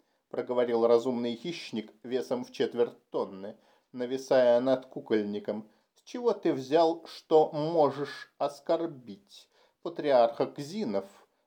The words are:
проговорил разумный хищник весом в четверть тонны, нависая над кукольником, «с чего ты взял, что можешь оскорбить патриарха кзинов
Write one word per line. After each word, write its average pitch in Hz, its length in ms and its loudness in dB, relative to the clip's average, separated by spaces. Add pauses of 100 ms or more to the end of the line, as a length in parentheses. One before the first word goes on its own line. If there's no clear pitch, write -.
(300)
проговорил 120 560 0
разумный 120 500 2
хищник - 580 -10 (100)
весом 123 400 -4
в - 80 -16
четверть - 580 -2
тонны, 101 480 -8 (360)
нависая 127 640 2
над 131 260 0
кукольником, 110 840 -4 (260)
«с - 60 -20
чего 240 320 -2
ты 165 200 0
взял, 156 520 2
что - 460 2
можешь 147 840 -2
оскорбить 143 1120 -6 (320)
патриарха 135 640 2
кзинов 143 600 -6 (420)